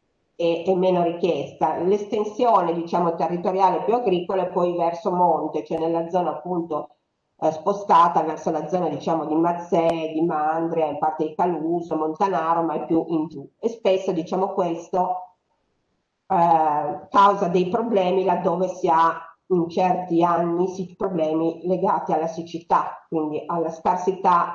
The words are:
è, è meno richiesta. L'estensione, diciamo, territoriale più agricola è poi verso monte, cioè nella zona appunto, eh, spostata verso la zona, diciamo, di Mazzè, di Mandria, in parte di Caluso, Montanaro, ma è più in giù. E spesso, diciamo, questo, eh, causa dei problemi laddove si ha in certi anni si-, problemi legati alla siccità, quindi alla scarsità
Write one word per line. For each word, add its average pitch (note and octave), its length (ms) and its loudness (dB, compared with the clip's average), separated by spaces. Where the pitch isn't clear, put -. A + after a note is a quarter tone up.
è, E3+ 300 0
è F#3 100 2
meno F3+ 280 2
richiesta. D#3+ 760 -2
L'estensione, G3+ 960 2
diciamo, E3+ 440 0
territoriale F#3 680 0
più G#3+ 120 0
agricola F#3+ 500 0
è F#3 60 -4
poi F3 260 0
verso E3+ 360 -2
monte, D#3 520 0
cioè D#3+ 140 -6
nella E3 300 -2
zona F3 220 0
appunto, E3+ 600 -6
eh, D#3 100 2
spostata - 720 2
verso D#3 280 -4
la D#3 180 -4
zona, F3+ 200 -2
diciamo, D3+ 380 -4
di D#3 80 -2
Mazzè, E3 800 0
di D#3+ 100 0
Mandria, D#3+ 640 0
in C#3+ 120 -6
parte D#3 280 -2
di - 80 -8
Caluso, E3 600 -2
Montanaro, E3 640 0
ma D#3 120 -2
è C3 120 -6
più E3 220 2
in D#3+ 200 -2
giù. C#3 180 -14
E A3+ 100 -2
spesso, F#3+ 440 0
diciamo, F#3 400 -2
questo, F3+ 840 -2
eh, D#3 840 2
causa G3 380 4
dei F3+ 200 2
problemi F#3+ 560 0
laddove F3+ 440 0
si F3+ 200 -4
ha E3 240 4
in E3+ 200 2
certi F3+ 540 0
anni E3+ 460 2
si-, - 280 -8
problemi D#3+ 680 -2
legati F3+ 480 0
alla D#3+ 160 0
siccità, - 800 -4
quindi D#3 380 -2
alla E3 240 -2
scarsità F3+ 840 0